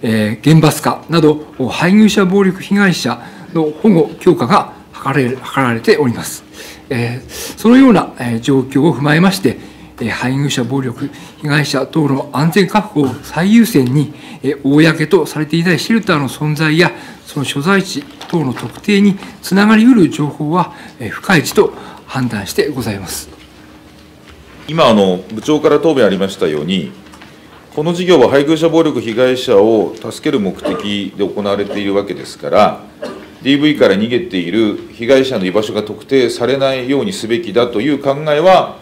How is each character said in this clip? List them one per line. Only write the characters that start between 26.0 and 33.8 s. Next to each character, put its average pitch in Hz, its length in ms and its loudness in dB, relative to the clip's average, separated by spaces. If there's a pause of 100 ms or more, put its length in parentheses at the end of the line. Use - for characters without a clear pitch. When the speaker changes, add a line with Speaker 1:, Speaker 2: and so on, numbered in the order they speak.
Speaker 2:
あ - 20 4
り 95 80 0
ま 95 140 -2
し - 80 -14
た 92 100 0
よ 76 140 -2
う - 20 -6
に、 85 260 -4 (840)
こ 151 100 -4
の 170 100 -2
事 180 100 -4
業 175 140 6
は - 100 6
配 139 180 4
偶 160 100 2
者 156 120 0
暴 160 140 2
力 139 180 0
被 110 140 -6
害 127 240 2
者 123 180 0
を 104 380 4
助 - 160 -12 (180)
け 151 40 -2
る 131 80 0
目 95 100 -2 (100)
的 101 560 -6
で 98 80 -2
行 92 160 -6
わ 101 160 -2
れ 101 80 -2
て 101 140 -8
い 104 60 -6
る 98 100 -2
わ 101 100 0
け 92 100 -8
で - 120 -14
す - 100 -18
か 73 140 -8
ら、 98 300 2 (600)
デ 131 80 -2
ィ 143 60 4
ー 139 40 0
ブ 151 80 2
イ 151 100 0
か 131 80 4